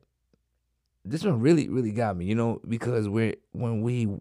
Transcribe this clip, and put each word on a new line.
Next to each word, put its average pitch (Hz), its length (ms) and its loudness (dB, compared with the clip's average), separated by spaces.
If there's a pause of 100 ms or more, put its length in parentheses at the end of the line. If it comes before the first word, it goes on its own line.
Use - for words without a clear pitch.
(1040)
this 139 200 -6
one 156 160 2
really, 151 300 4
really 113 220 0
got 104 260 -2
me, 87 80 -4
you 104 80 0
know, 117 340 0
because 113 400 -2
we're, 110 280 0 (160)
when 117 320 -2
we 120 240 0 (140)